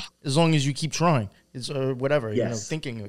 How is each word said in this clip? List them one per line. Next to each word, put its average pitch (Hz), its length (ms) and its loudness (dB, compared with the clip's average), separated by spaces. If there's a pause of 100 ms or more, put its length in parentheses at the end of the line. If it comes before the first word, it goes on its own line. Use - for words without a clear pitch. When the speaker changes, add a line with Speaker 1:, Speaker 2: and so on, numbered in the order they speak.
(240)
Speaker 1:
as 135 120 0
long 165 180 6
as 139 120 2
you 143 80 0
keep 151 180 -4
trying. 143 380 2 (240)
It's, 127 160 -8
uh, 135 260 -2
whatever, 131 360 0
you 117 120 2
know, 117 60 -2
Speaker 2:
Yes. 110 180 -6
Speaker 1:
thinking, 147 300 -6 (100)